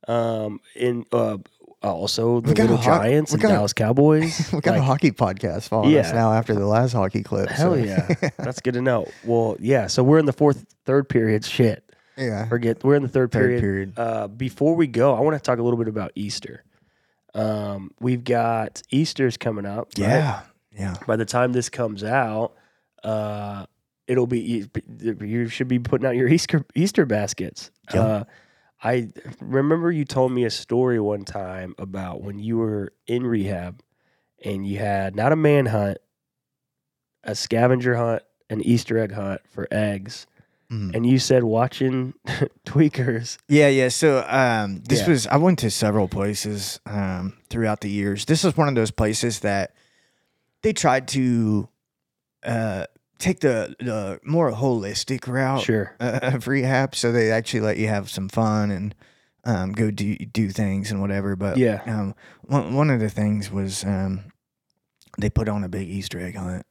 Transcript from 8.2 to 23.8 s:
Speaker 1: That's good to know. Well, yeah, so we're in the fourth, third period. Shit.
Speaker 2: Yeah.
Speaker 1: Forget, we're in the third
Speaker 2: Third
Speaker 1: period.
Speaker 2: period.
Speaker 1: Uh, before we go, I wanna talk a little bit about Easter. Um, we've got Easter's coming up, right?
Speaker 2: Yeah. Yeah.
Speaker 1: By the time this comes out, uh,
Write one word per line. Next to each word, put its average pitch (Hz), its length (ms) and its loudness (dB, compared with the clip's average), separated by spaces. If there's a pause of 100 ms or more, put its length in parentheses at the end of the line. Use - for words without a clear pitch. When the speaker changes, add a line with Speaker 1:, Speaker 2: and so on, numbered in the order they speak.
Speaker 1:
That's - 240 -8
good 127 140 -2
to 123 60 -2
know. 123 260 2 (180)
Well, 113 340 2
yeah, 117 280 2
so - 160 2
we're 147 160 8
in 151 60 2
the 135 80 2
fourth, 143 320 2 (200)
third 139 240 2
period. 110 360 2
Shit. - 380 2 (340)
Speaker 2:
Yeah. 113 300 -4
Speaker 1:
Forget, 117 360 -2
we're 139 120 6
in 143 80 2
the 131 60 -4
third 127 220 0
Speaker 2:
Third 123 300 2
Speaker 1:
period. - 0 -
Speaker 2:
period. 98 380 -2
Speaker 1:
Uh, 113 280 -4
before 131 480 -2
we 165 120 2
go, 123 260 4
I 110 60 0
wanna 147 200 0
talk 123 200 0
a 117 40 0
little 120 140 2
bit 117 100 -2
about 107 280 -6
Easter. - 480 -10 (720)
Um, 104 640 -4
we've 123 240 -2
got 117 680 0
Easter's 135 480 0
coming 104 300 -4
up, 104 220 -8 (100)
right? 98 80 0
Speaker 2:
Yeah. 131 340 2 (340)
Yeah. 95 200 -6 (100)
Speaker 1:
By 113 100 0
the 110 100 0
time 123 280 0
this 123 160 -2
comes 107 340 -6
out, 113 500 -2 (500)
uh, 104 640 -6 (400)